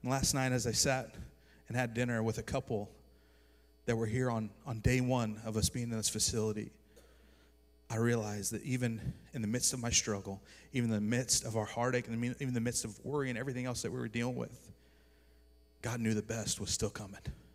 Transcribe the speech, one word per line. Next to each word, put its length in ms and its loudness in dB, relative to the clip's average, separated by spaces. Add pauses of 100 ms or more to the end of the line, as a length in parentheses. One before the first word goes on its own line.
And 100 0
last 220 2
night, 180 4
as 160 2
I 40 0
sat 400 2 (540)
and 100 -4
had 180 0
dinner 280 2
with 160 2
a 40 -6
couple 460 -2 (960)
that 100 2
were 100 0
here 240 2
on, 200 0 (140)
on 140 -4
day 220 6
one 440 2
of 120 -2
us 120 4
being 220 -2
in 60 -2
this 120 0
facility, 640 0 (1200)
I 60 -4
realized 560 2
that 100 -4
even 520 0 (180)
in 100 -4
the 60 0
midst 240 2
of 80 -4
my 100 -2
struggle, 500 0 (320)
even 180 2
in 40 4
the 60 4
midst 440 2
of 120 -2
our 80 2
heartache, 420 0
and 180 -2
even 140 -2
in 160 -2
the 60 2
midst 240 0
of 200 -10
worry 260 -2
and 80 -4
everything 280 -4
else 160 -4
that 80 -2
we 80 -4
were 100 -4
dealing 280 0
with, 340 -8 (1080)
God 200 -2
knew 140 4
the 80 2
best 380 -4
was 100 -4
still 180 0
coming. 320 -10 (340)